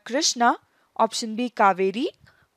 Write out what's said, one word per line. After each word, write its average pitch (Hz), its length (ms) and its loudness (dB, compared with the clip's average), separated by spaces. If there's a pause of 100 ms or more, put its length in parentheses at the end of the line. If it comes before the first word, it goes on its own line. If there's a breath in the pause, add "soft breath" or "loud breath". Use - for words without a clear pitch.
कृष्णा, 247 440 0 (500)
ऑप्शन 220 360 -2
बी 247 120 -2 (100)
कावेरी, 196 500 2 (500 soft breath)